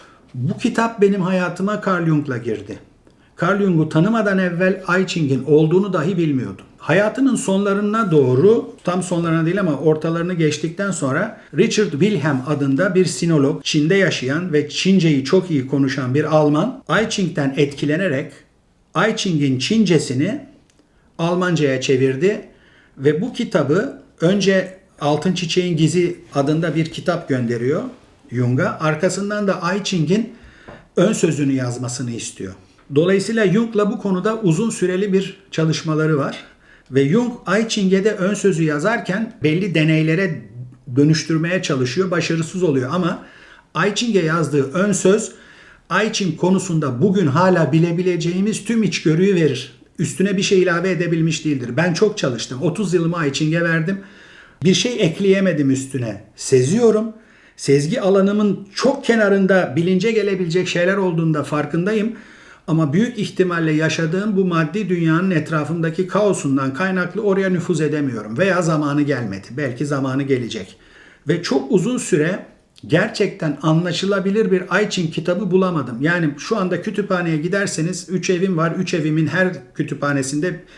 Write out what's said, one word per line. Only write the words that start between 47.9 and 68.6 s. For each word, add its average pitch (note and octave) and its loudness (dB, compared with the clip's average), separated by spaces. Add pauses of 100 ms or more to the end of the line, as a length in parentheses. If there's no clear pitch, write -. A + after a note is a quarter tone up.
tüm A3+ 0
içgörüyü F#3 2
verir. D3 0 (200)
Üstüne F#3+ 0
bir G3 0
şey F#3 4
ilave F3+ 2
edebilmiş E3 0
değildir. C3 -2
Ben E3+ 2
çok G#3 2
çalıştım. B2+ -4
Otuz F3 -2
yılımı E3 0
I C#3 0
Ching'e D#3+ 0
verdim. E3+ -2 (640)
Bir F#3 6
şey B3 0
ekleyemedim F#3+ 2
üstüne. A#2+ -4 (120)
Seziyorum. G#3+ 2 (440)
Sezgi D3 0
alanımın G3+ 2
çok - 0
kenarında G3 4
bilince F#3 2
gelebilecek F#3 0
şeyler F3 0
olduğunda E3 0
farkındayım. F#3 -2 (540)
Ama D#3+ 0
büyük A3+ 0
ihtimalle E3+ 0
yaşadığım E3 0
bu F#3+ 2
maddi E3 -2
dünyanın E3+ 2
etrafımdaki D#3+ -2
kaosundan C#3 0
kaynaklı F#3 -2
oraya F#3+ 0
nüfuz F3 0
edemiyorum. B2+ -2
Veya F3+ 2